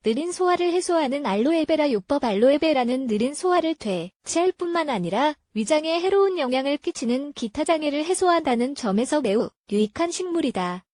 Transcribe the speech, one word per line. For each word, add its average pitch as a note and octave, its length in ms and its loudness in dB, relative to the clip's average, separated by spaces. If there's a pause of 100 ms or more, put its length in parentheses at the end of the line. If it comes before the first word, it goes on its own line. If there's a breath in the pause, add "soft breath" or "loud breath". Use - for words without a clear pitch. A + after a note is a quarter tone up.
느린 C#4 280 -2
소화를 F4 400 0
해소하는 D#4 540 0
알로에베라 D4 680 2
요법. A#3 320 -2
알로에베라는 C4 840 2
느린 A3+ 260 0
소화를 E4 420 0
되찾을 G3+ 760 -2
뿐만 E4+ 360 -2
아니라 A3 460 0 (180)
위장에 D#4 460 0
해로운 F#4+ 380 2
영향을 C4+ 400 0
끼치는 C#4 560 -4
기타 - 300 -6
장애를 D4+ 420 0
해소한다는 D#4+ 680 0
점에서 A#3 460 0
매우 G#3 280 0 (220)
유익한 G#3+ 400 0
식물이다. C#4 840 -2